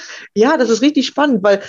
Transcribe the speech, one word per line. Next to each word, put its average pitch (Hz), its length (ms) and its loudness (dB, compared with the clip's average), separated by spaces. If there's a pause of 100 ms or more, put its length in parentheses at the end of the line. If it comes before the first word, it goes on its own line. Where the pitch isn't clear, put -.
(340)
Ja, 254 220 2
das 240 140 0
ist 220 120 0
richtig 285 240 0
spannend, 269 360 -2
weil 196 260 2